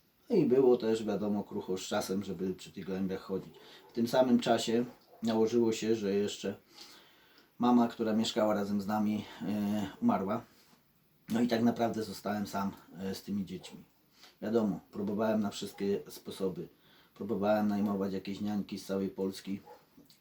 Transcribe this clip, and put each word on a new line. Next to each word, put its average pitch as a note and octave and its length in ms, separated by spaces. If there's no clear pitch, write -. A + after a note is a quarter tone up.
no A#3+ 60
i E3 100
było B2 320
też, A2 280
wiadomo, G2+ 380
krucho F#2+ 340
z F#2+ 40
czasem, G2 420
żeby F#2 300
przy - 180
tych F#2 140
gołębiach F#2 360
chodzić. F#2 320
W - 20
tym A#2 160
samym C3 320
czasie A#2 460
nałożyło A2+ 500
się, A2 220
że G2+ 180
jeszcze G2+ 420
Mama, A#2+ 260
która A2 260
mieszkała G#2+ 400
razem G2+ 280
z F#2+ 60
nami, G#2 380
e, G#2 460
umarła. G#2 440
No A2+ 120
i B2 60
tak A#2 160
naprawdę A2+ 400
zostałem G2+ 440
sam, G2 240
e, F#2+ 160
z - 80
tymi G2 220
dziećmi. - 380
Wiadomo, G#2+ 380
próbowałem G#2+ 480
na G#2 100
wszystkie G2+ 500
sposoby. F2 580
Próbowałem G#2 540
najmować G2+ 460
jakieś F#2+ 280
niańki G#2 380
z - 60
całej G2 240
Polski F#2+ 520